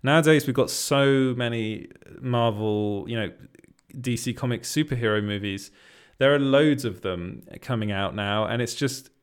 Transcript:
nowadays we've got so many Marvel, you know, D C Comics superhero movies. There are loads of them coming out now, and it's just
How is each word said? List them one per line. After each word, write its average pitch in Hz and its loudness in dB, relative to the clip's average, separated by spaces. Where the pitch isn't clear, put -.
nowadays 151 6
we've 131 -2
got 131 2
so 135 2
many 117 -4
Marvel, 107 0
you 117 -6
know, 107 -4
D 123 -2
C 120 -4
Comics 120 -4
superhero 117 0
movies. 101 -6
There 135 4
are 143 2
loads 139 4
of 101 -6
them 87 -6
coming 110 -2
out 98 -2
now, 104 0
and 117 -2
it's 120 -4
just - -4